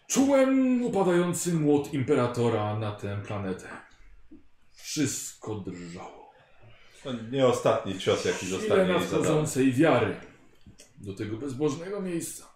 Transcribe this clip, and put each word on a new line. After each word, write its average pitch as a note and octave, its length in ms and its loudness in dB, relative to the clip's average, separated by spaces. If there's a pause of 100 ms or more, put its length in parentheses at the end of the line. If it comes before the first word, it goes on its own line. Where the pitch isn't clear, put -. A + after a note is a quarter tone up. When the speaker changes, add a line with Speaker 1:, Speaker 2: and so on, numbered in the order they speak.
Speaker 1:
Czułem C4 760 4
upadający F3+ 720 2
młot D3 400 2
Imperatora A#2 880 0
na G#2+ 120 -4
tę G2+ 360 -8
planetę. G2 400 -6 (1040)
Wszystko - 840 -6
drżało. F2+ 760 -12 (720)
Speaker 2:
To C3+ 100 -8 (180)
nie C3+ 160 4
ostatni A2 520 2
cios, G2 260 2
jaki F#2 200 -2
Speaker 1:
Sile F#2 140 -4
Speaker 2:
zostanie - 220 4
jej F#3 60 4
zadany. F3 140 2
Speaker 1:
nadchodzącej D3+ 720 2
wiary A#2+ 420 4 (800)
do G2+ 160 -10
tego G#2+ 240 -8
bezbożnego D3 640 -6
miejsca. E3+ 440 -8 (100)